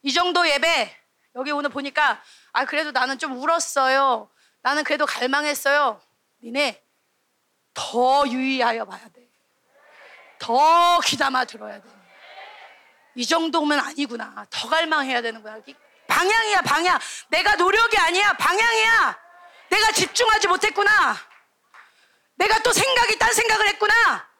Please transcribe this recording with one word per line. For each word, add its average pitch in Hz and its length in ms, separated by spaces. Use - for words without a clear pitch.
이 277 100
정도 349 360
예배, 285 480
여기 269 160
오늘 285 200
보니까, 277 520
"아, 254 120
그래도 294 260
나는 254 280
좀 269 180
울었어요. 269 960
나는 285 220
그래도 294 220
갈망했어요." 277 920
니네 240 400
더 262 520
유의하여 247 580
봐야 214 240
돼. - 200
더 330 600
귀담아 262 440
들어야 214 360
돼. - 80
"이 247 120
정도면 302 540
아니구나. 240 680
더 - 180
갈망해야 294 540
되는구나." 220 440
이 269 80
방향이야, 415 560
방향. 330 360
내가 370 280
노력이 427 420
아니야, 370 360
방향이야. 440 840
내가 427 240
집중하지 427 560
못했구나. 392 680
내가 427 260
또 494 100
생각이, 480 460
딴 466 140
생각을 427 360
했구나. 415 600